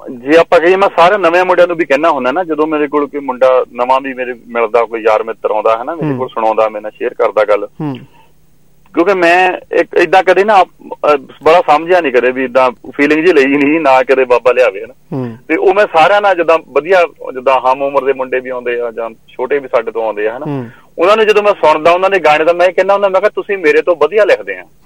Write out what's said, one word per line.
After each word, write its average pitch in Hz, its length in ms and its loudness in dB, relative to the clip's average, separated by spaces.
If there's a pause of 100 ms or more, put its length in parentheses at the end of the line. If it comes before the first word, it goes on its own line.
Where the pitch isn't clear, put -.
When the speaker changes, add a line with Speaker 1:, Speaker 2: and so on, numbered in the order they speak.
(120)
Speaker 1:
ਜੇ 135 260 0
ਆਪਾਂ 165 220 4
ਕਹੀਏ, 175 160 2
ਮੈਂ 196 220 0
ਸਾਰੇ 180 200 4
ਨਵੇਂ 180 280 0
ਮੁੰਡਿਆਂ 180 220 2
ਨੂੰ 170 100 -6
ਵੀ 160 80 -2
ਕਹਿਣਾ 143 240 0
ਹੁੰਦਾ 127 220 -2
ਨਾ, 180 120 -4
ਜਦੋਂ 156 240 -4
ਮੇਰੇ 151 200 -2
ਕੋਲ 143 200 -2
ਕੋਈ 143 120 -12
ਮੁੰਡਾ 127 540 0
ਨਵਾਂ 127 280 0
ਵੀ 135 120 -8
ਮੇਰੇ 123 200 -8 (140)
ਮਿਲਦਾ, 117 380 0
ਕੋਈ 113 160 -6
ਯਾਰ 110 220 2
ਮਿੱਤਰ 110 280 -6
ਆਉਂਦਾ, 110 300 0
ਹਨਾ, 151 140 -8
ਮੇਰੇ 151 140 -6
Speaker 2:
ਹੂੰ। 131 80 -4
Speaker 1:
ਕੋਲ 127 120 -6
ਸੁਣਾਉਂਦਾ, 110 400 0
ਮੇਰੇ 107 120 -10
ਨਾਲ 107 100 -12
ਸ਼ੇਅਰ 117 220 -6
ਕਰਦਾ 107 320 0
ਗੱਲ। 101 220 0 (140)
Speaker 2:
ਹੂੰ। 143 140 -6 (960)
Speaker 1:
ਕਿਉਂਕਿ 175 200 2
ਮੈਂ 180 380 2 (240)
ਇੱਕ - 200 -2
ਏਦਾਂ 175 280 2
ਕਦੇ 185 200 2
ਨਾ 214 100 0
ਆਪ-, - 440 -2 (140)
ਅਹ, 147 60 2
ਬੜਾ 156 440 0 (100)
ਸਮਝਿਆ 165 300 0
ਨਹੀਂ 139 120 -2
ਕਦੇ 123 180 2
ਵੀ 131 120 -4
ਏਦਾਂ 127 280 0
ਫੀਲਿੰਗ 147 540 -2
ਜਿਹੀ 180 80 4
ਲਈ 139 240 2
ਨਹੀਂ, 147 240 0
ਨਾ 131 220 4
ਕਦੇ 131 220 2
ਬਾਬਾ 123 260 2
ਲਿਆਵੇ, 113 340 0
ਹਨਾ। - 80 -18 (200)
Speaker 2:
ਹੂੰ। 123 240 -8 (100)
Speaker 1:
ਤੇ 160 80 -2
ਉਹ - 180 2
ਮੈਂ 208 120 2 (120)
ਸਾਰਿਆਂ 190 240 4
ਨਾਲ 196 140 2
ਜਿੱਦਾਂ 165 240 0 (100)
ਵਧੀਆ, 170 340 0 (300)
ਜਿੱਦਾਂ 131 260 0
ਹਮ 131 220 0
ਉਮਰ 139 220 -2
ਦੇ 135 100 0
ਮੁੰਡੇ 131 260 -4
ਵੀ 127 100 -8
ਆਉਂਦੇ 123 320 -6
ਆ 117 100 -6
ਜਾਂ 113 180 -8
ਛੋਟੇ 131 500 -6
ਵੀ 131 160 -8
ਸਾਡੇ 113 160 -2
ਤੋਂ 113 140 -4
ਆਉਂਦੇ 107 220 -4
ਆ, 117 100 -6
ਹਨਾ, 147 80 -10
Speaker 2:
ਹੂੰ। 135 240 -8 (280)
Speaker 1:
ਉਹਨਾਂ 196 200 2
ਨੂੰ 220 100 2
ਜਦੋਂ 208 160 2
ਮੈਂ 208 100 2
ਸੁਣਦਾ 156 380 2
ਉਹਨਾਂ 185 180 2
ਦੇ 196 100 0
ਗਾਣੇ 151 260 2
ਤਾਂ 170 80 4
ਮੈਂ 175 140 -8
ਇਹ 180 60 -10
ਕਹਿੰਦਾ 190 200 0
ਹੁੰਦਾ, 202 160 0
ਮੈਂ 190 120 0
ਕਿਹਾ, 208 80 2
"ਤੁਸੀਂ 196 280 -6
ਮੇਰੇ 156 240 2
ਤੋਂ 175 140 0
ਵਧੀਆ 202 300 0
ਲਿਖਦੇ 107 320 -2
ਆ।" 90 60 -16 (220)